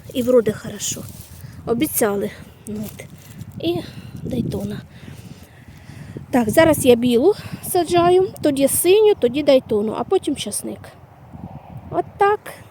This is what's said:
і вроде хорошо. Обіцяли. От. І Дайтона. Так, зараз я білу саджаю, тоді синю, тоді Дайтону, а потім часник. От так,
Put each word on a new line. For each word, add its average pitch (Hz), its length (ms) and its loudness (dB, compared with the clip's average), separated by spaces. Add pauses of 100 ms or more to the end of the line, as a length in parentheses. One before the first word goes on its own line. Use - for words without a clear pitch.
(140)
і 254 100 -2
вроде 233 280 4
хорошо. - 520 -8 (640)
Обіцяли. 208 640 -2 (360)
От. 214 380 -12 (540)
І 339 220 -4 (420)
Дайтона. - 580 -6 (1500)
Так, 240 180 2
зараз 320 360 4
я 247 100 8
білу 247 380 4 (300)
саджаю, 349 800 2
тоді 277 260 2
синю, 415 520 4
тоді 247 240 0
Дайтону, 262 540 2
а 240 60 -4
потім 330 320 -2
часник. 214 440 -10 (1120)
От 339 140 -2 (120)
так, 415 220 2 (320)